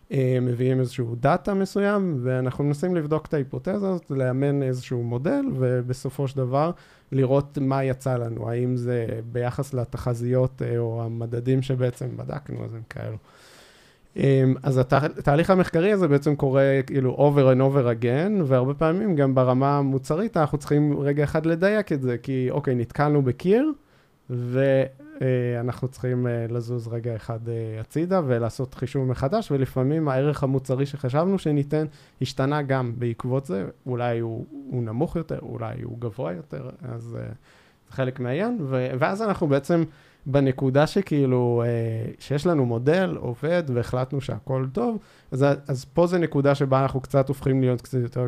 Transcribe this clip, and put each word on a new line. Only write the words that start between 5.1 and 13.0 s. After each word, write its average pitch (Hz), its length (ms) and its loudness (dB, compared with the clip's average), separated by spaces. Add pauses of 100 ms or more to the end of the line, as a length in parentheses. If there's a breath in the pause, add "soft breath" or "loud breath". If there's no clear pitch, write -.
ובסופו 127 680 -2
של 135 80 -6
דבר 139 340 0 (420 loud breath)
לראות 135 480 2
מה 135 240 0
יצא 131 320 -2
לנו, 117 340 -4
האם 123 260 0
זה 120 300 -2 (260)
ביחס 123 420 -4
לתחזיות, 123 880 -2
אה, 120 160 -2
או 117 260 -2
המדדים 120 580 -2
שבעצם 127 540 -2
בדקנו, 120 480 -10
אז 113 100 -10
הם 113 160 -12
כאלו. 110 260 -10 (1000 loud breath)